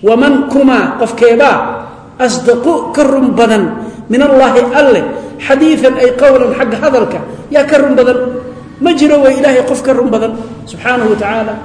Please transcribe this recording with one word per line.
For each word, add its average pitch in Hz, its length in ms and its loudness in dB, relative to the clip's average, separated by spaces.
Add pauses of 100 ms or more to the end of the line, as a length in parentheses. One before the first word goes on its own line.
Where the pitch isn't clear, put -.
Waman 247 480 2
kuma, 262 480 2
qofkeebaa, 233 600 2 (600)
asdaqu 247 720 0
ka 294 120 0
run 269 280 0
badan, 220 320 2 (460)
min 240 120 0
Allahi 262 380 4 (140)
Alle, 262 280 4 (380)
xadiithan, 277 560 2
ay 247 220 2
qawlan, 254 400 4
xagga 226 180 -2
hadalka, 233 420 -2 (320)
yaa 285 140 2
ka 294 140 0
run 269 160 2
badan? 247 220 2 (640)
Ma 330 120 2
jiro 294 300 2
way 262 160 2
Ilaahay 262 260 2
qof - 180 -4
ka 269 120 0
run 240 160 0
badan, 220 220 -2 (340)
subxaanahu 233 440 -2
wa 208 60 2
tacaala. 214 380 -4 (100)